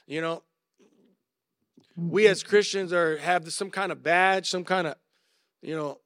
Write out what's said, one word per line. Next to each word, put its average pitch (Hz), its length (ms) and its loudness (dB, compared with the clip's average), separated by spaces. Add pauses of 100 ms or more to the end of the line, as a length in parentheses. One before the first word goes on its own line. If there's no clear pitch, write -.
you 151 160 -8
know, 165 220 -6 (1500)
we 170 320 4
as 190 160 2
Christians 196 480 0
are, 165 260 2
have 165 340 -2
some 196 200 -8
kind 190 200 -4
of 131 120 -10
badge, 185 460 2
some 180 140 -4
kind 180 240 0
of, - 80 -8 (680)
you 160 140 -8
know 147 300 -8